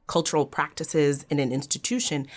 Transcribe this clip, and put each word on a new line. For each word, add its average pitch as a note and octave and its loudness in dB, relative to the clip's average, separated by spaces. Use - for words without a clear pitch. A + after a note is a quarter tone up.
cultural D#3+ 2
practices D3 0
in D3 0
an C3 0
institution C#3 -2